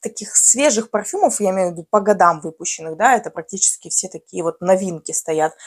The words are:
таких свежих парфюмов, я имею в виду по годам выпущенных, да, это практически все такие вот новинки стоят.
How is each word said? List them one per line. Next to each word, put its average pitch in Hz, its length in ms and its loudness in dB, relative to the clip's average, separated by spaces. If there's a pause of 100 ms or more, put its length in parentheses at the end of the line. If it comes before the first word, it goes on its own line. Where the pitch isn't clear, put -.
таких - 340 -10
свежих - 540 2
парфюмов, 233 500 0
я 202 100 2
имею 185 200 0
в - 40 -8
виду 165 160 -14
по 214 100 4
годам 190 400 4
выпущенных, 160 580 -10
да, 247 180 4
это 160 140 -6
практически - 600 -6
все - 180 -4
такие 180 360 -10
вот 165 180 -4
новинки 185 500 0
стоят. 156 420 -2 (120)